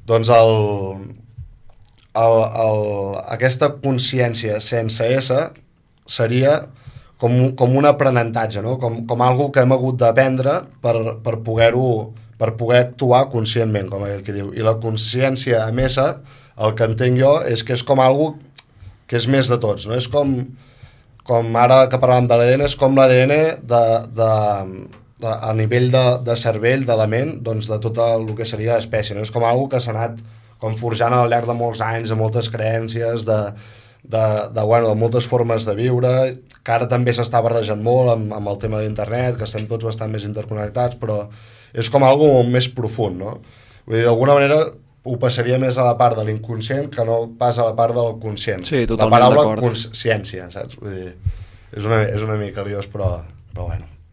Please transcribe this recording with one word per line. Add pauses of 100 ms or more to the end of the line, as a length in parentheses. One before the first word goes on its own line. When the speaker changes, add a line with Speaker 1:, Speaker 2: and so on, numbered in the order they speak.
Speaker 1:
Doncs
el, (1700)
el, (200)
el, (440)
aquesta
consciència
sense
S (680)
seria (580)
com, (180)
com
un
aprenentatge,
no?
Com,
com
algo
que
hem
hagut
d'aprendre (200)
per, (220)
per
poder-ho, (460)
per
poder
actuar
conscientment,
com
aquell
que
diu.
I
la
consciència
amb
S, (580)
el
que
entenc
jo,
és
que
és
com
algo (680)
que
és
més
de
tots,
no?
És
com, (880)
com
ara
que
parlàvem
de
l'A
D
N,
és
com
l'A
D
N (220)
de, (260)
de, (840)
de,
a
nivell
de, (160)
de
cervell,
de
la
ment,
doncs
de
tot
el
que
seria
l'espècie,
no?
És
com
algo
que
s'ha
anat (340)
com
forjant
al
llarg
de
molts
anys,
de
moltes
creences,
de, (640)
de, (280)
de,
bueno,
de
moltes
formes
de
viure, (480)
que
ara
també
s'està
barrejant
molt
amb,
amb
el
tema
d'internet,
que
estem
tots
bastant
més
interconnectats,
però (500)
és
com
algo (160)
més
profund,
no? (500)
Vull
dir,
d'alguna
manera (480)
ho
passaria
més
a
la
part
de
l'inconscient
que
no (180)
pas
a
la
part
del
conscient.
Speaker 2:
Sí,
Speaker 1:
La
Speaker 2:
totalment
Speaker 1:
paraula
Speaker 2:
d'acord.
Speaker 1:
consciència,
saps?
Vull
dir, (560)
és
una,
és
una
mica
liós,
però, (400)
però
bueno. (260)